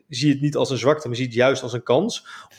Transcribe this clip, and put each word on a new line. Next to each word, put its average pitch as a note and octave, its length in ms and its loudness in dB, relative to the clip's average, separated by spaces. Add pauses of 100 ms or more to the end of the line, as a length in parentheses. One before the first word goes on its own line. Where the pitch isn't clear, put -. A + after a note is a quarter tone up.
zie C#3+ 220 2
het C#3 100 0
niet D3 140 0
als B2 140 0
een C3 80 -2
zwakte, C3 300 0
maar A#2+ 100 -6
zie C3 80 -2
het A#2+ 80 -6
juist C3 300 2
als A#2+ 100 -8
een A#2+ 100 -6
kans E3 440 0 (320)